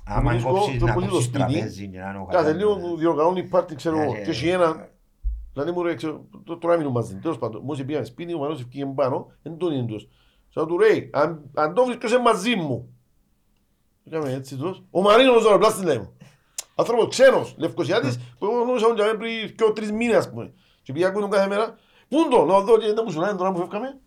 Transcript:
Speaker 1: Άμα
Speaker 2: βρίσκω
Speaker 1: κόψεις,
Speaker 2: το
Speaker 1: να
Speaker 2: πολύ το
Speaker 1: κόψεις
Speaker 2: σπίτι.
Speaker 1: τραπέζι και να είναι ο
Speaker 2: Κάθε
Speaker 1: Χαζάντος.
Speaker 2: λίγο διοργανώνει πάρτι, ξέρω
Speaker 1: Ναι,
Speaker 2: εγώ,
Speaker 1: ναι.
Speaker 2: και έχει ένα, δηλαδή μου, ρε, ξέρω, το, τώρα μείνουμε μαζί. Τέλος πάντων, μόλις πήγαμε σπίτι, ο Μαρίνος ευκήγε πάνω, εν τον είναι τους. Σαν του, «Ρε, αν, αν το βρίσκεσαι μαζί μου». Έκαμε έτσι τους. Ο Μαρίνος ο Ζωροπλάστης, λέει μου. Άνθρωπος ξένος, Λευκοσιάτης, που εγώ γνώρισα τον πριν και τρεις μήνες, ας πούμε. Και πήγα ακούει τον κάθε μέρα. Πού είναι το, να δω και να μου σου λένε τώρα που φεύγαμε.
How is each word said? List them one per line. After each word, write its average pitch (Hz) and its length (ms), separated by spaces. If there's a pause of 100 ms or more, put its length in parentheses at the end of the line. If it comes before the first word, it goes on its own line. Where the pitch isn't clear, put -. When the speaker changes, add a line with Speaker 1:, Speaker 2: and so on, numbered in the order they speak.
Speaker 1:
Άμα 110 260
Speaker 2:
βρίσκω 120 200
Speaker 1:
κόψεις, 190 280
Speaker 2:
το 117 80
Speaker 1:
να - 60
Speaker 2:
πολύ 180 140
το 185 60
Speaker 1:
κόψεις 139 160
Speaker 2:
σπίτι. 135 240
Speaker 1:
τραπέζι 156 360
και 92 100
να 196 100
είναι 196 100
ο 98 60
Speaker 2:
Κάθε 180 200
Speaker 1:
Χαζάντος. 190 320
Speaker 2:
λίγο 175 200
διοργανώνει 165 460
πάρτι, 175 320
ξέρω 156 220
Speaker 1:
Ναι, 156 60
Speaker 2:
εγώ, 139 100
Speaker 1:
ναι. - 80
Speaker 2:
και 104 100
έχει 156 180
ένα, 175 400 (640)
δηλαδή 143 180
μου, 175 120
ρε, 170 120
ξέρω, 151 300 (200)
το, 165 140
τώρα 170 180
μείνουμε 143 240
μαζί. 95 140
Τέλος 135 240
πάντων, 110 260
μόλις 135 200
πήγαμε 143 200
σπίτι, 170 300
ο 170 40
Μαρίνος 160 220
ευκήγε 123 260
πάνω, 139 460 (100)
εν 160 140
τον 165 160
είναι 127 140
τους. 107 220 (400)
Σαν 123 180
του, 170 120
«Ρε, 196 340
αν, 156 300 (120)
αν 156 200
το 247 100
βρίσκεσαι 247 340
μαζί 226 380
μου». 139 380 (1120)
Έκαμε 151 260
έτσι 135 240
τους. 175 340
Ο 165 100
Μαρίνος 233 360
ο 226 40
Ζωροπλάστης, 208 440
λέει 143 140
μου. 95 140 (640)
Άνθρωπος 226 340
ξένος, 226 500
Λευκοσιάτης, 156 600 (200)
που 190 80
εγώ 240 160
γνώρισα 240 320
τον 208 240
πριν 226 380
και 220 80 (100)
τρεις 214 180
μήνες, 226 240
ας 131 140
πούμε. 107 220 (300)
Και - 100
πήγα 175 160
ακούει 196 120
τον 202 100
κάθε 196 160
μέρα. 208 280 (340)
Πού 262 100
είναι 330 100
το, 214 160
να 190 160
δω 214 180
και 214 140
να 226 100
μου 233 80
σου 151 100
λένε 202 140
τώρα 185 180
που 175 60
φεύγαμε. 226 480